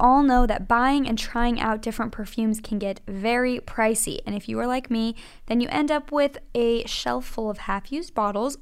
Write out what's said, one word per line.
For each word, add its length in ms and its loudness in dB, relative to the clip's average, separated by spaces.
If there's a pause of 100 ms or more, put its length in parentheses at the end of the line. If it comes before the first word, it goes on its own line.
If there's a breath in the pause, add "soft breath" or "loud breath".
all 220 8
know 240 6
that 200 -2
buying 400 4
and 120 0
trying 420 0
out 220 0
different 300 -4
perfumes 500 -2
can 160 -4
get 280 -4
very 540 0
pricey. 640 -2
And 100 -6
if 140 -8
you 100 -4
are 80 -2
like 240 -4
me, 240 0 (340 loud breath)
then 120 2
you 80 -2
end 220 0
up 200 -2
with 280 2 (160)
a 320 2
shelf 400 -4
full 240 -4
of 80 -8
half-used 560 -6
bottles, 480 0